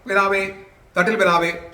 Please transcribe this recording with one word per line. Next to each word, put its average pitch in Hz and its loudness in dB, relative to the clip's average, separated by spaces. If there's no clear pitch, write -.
പിതാവേ, 196 0
തട്ടിൽ 220 2
പിതാവേ, 170 2